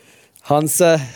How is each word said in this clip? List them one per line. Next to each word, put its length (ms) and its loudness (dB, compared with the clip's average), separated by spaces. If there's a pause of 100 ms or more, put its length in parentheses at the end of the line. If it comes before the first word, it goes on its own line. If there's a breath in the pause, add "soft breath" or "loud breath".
(480 soft breath)
Hans, 320 -2
eh, 200 4 (160 loud breath)